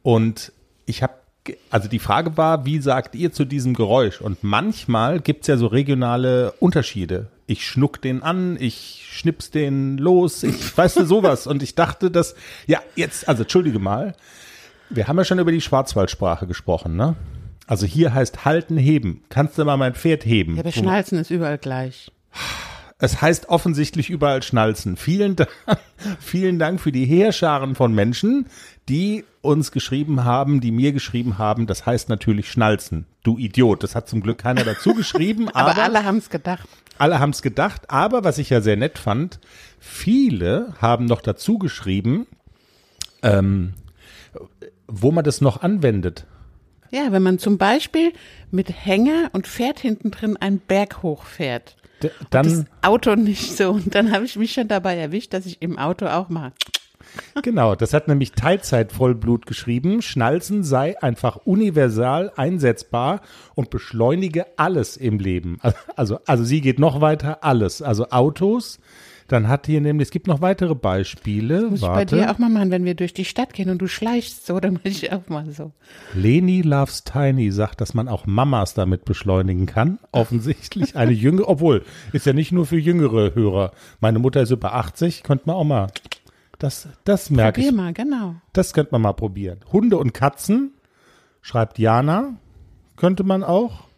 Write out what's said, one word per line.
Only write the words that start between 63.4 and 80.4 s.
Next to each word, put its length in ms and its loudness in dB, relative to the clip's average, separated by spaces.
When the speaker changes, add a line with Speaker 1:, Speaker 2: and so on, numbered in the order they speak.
Speaker 1:
und 160 -4
beschleunige 760 0
alles 380 0
im 240 -2
Leben.“ 400 -4
Also, 280 -2
also 200 2
sie 160 0
geht 180 2
noch 220 4
weiter, 420 0
alles. 380 2
Also 300 -2
Autos. 680 0
Dann 200 2
hat 160 0
hier 160 2
nämlich, 260 2
es 40 -18
gibt 160 -4
noch 120 2
weitere 340 0
Beispiele. 960 -2
Speaker 2:
Muss 120 -2
Speaker 1:
Warte. 200 2
Speaker 2:
ich 100 -2
bei 140 4
dir 60 0
auch 60 -4
mal 120 2
machen, 220 2
wenn 140 0
wir 100 -2
durch 180 -4
die 120 -6
Stadt 280 -6
gehen 160 -4
und 100 -2
du 80 -2
schleichst 580 -4
so, 160 -4
dann 140 0
mach 100 -10
ich 260 -6
auch 160 -8
mal 240 -8
so. 220 -14
Speaker 1:
Leni 480 2
Loves 420 0
Tiny 480 0
sagt, 300 -2
dass 120 -4
man 140 -2
auch 180 -6
Mamas 480 0
damit 300 0
beschleunigen 600 0
kann. 340 0
Offensichtlich 800 -2